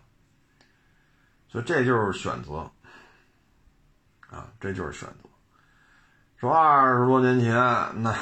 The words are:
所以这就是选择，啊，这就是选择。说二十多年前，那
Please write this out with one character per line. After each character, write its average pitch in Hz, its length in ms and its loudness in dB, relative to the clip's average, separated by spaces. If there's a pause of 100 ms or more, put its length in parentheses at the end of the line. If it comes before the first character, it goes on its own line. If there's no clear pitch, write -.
(1500)
所 - 120 -8
以 - 40 -12
这 156 200 0
就 127 100 2
是 101 220 -2
选 62 240 -8
择， 73 300 -12 (1600)
啊， - 180 -18 (120)
这 98 140 -8
就 95 160 -8
是 - 80 -14
选 - 100 -16 (140)
择。 - 80 -20 (1080)
说 123 140 -4
二 143 460 4
十 123 80 2
多 127 140 4
年 127 200 4
前， 117 140 2 (480)
那 113 200 -2